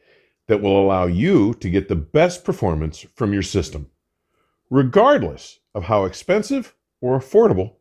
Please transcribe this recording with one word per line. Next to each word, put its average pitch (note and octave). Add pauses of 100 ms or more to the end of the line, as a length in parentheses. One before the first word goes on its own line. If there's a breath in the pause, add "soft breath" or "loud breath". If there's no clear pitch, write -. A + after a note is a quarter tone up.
(460)
that G#2
will G2
allow F#2+
you A#2
to -
get F#2+
the F#2
best D#3+
performance D#2+
from G2+
your G2+
system, D#2+ (800)
regardless C3 (140)
of F#2+
how G2+
expensive G#3 (260)
or B2+
affordable C3